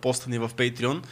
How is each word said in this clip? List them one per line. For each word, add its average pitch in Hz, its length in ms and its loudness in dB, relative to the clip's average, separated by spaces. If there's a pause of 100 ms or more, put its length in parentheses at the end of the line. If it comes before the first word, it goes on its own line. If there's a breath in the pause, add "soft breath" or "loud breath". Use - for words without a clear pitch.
поста 127 280 0
ни 120 100 0
в 117 180 -2
Patreon. 120 420 2 (120 loud breath)